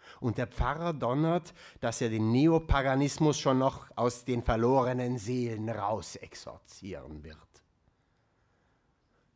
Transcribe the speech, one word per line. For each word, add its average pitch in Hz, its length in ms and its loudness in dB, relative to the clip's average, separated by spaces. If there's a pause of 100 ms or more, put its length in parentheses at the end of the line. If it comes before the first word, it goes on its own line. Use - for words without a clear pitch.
(200)
Und 120 180 -2
der 123 100 -4
Pfarrer 156 460 -2
donnert, 147 600 0 (260)
dass 117 200 -4
er 120 100 0
den 110 220 2
Neopaganismus 143 1080 4
schon 131 180 2
noch 131 380 0
aus 120 300 -2
den 120 180 -2
verlorenen 123 760 2
Seelen 113 520 -4
rausexorzieren 92 1500 -8
wird. 78 140 -16 (2000)